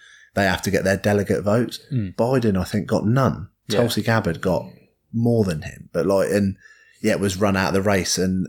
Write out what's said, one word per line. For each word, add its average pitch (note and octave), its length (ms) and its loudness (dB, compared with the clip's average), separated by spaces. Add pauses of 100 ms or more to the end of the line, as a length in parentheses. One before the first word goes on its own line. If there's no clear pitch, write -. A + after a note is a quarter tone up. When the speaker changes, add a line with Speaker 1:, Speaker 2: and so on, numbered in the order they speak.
(340)
Speaker 1:
they G2+ 100 2
have F#2 180 0
to G2+ 80 -4
get F#2 140 0
their F#2+ 140 2
delegate G2+ 440 0
votes. A2+ 380 0 (100)
Speaker 2:
Mm. G#2 240 -4
Speaker 1:
Biden, A2+ 460 2
I F2 40 -2
think, - 220 -4
got F#2+ 200 0
none. G#2+ 420 0 (180)
Speaker 2:
Yeah. G#2 120 -2
Speaker 1:
Tulsi A2+ 240 0
Gabbard G#2+ 380 0
got F2+ 260 -2 (460)
more A#2 320 2
than D#2+ 180 -2
him, - 300 -14
but, D#2+ 140 0
like, G2 240 2
and G2 260 2 (440)
yeah, G#2 120 0
it F2 80 -2
was F#2+ 200 -2
run G2 160 2
out F#2+ 120 0
of E2+ 60 0
the F#2+ 80 0
race, G2 360 0
and, F#2 300 0